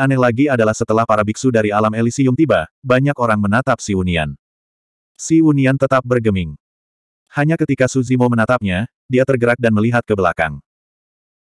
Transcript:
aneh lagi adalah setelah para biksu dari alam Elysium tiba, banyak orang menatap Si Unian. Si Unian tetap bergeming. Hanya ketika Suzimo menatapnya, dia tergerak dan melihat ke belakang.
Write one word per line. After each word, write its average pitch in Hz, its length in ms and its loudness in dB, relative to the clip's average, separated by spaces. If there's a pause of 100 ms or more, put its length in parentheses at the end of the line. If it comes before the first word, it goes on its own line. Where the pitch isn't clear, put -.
aneh 135 160 2
lagi 127 320 2
adalah 110 240 2
setelah 113 320 0
para 107 160 2
biksu 107 320 -2
dari 107 160 0
alam 107 240 0
Elysium 120 400 0
tiba, 120 320 2 (160)
banyak 135 320 0
orang 113 240 0
menatap 110 400 0
Si - 160 -4
Unian. 85 400 -2 (800)
Si - 240 0
Unian 139 400 2
tetap 135 240 0
bergeming. 107 560 -2 (720)
Hanya 151 240 0
ketika 139 320 0
Suzimo 127 400 0
menatapnya, 113 640 -2 (160)
dia 131 160 2
tergerak 120 400 0
dan 117 80 -8
melihat 117 320 0
ke 107 160 -2
belakang. 82 400 -2 (880)